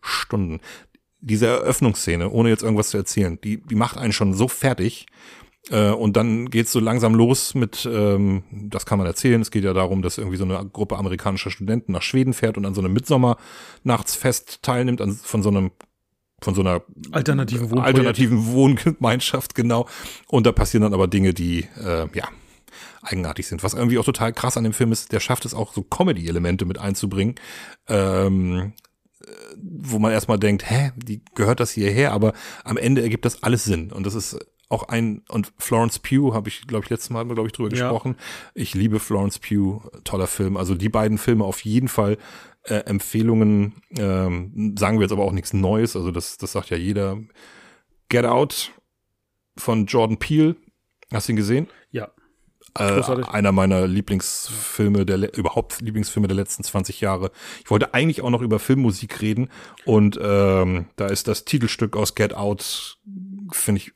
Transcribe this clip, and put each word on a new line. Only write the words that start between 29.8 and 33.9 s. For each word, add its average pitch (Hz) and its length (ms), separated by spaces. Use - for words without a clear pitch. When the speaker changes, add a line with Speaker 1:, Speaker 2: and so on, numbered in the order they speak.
Speaker 1:
man 110 140
erstmal 110 260
denkt, 101 320
„Hä, 131 260
wie 110 260
gehört 113 240
das 117 140
hierher?“ 110 400
Aber 104 200
am 110 120
Ende 127 260
ergibt 113 220
das - 180
alles 113 220
Sinn. 92 260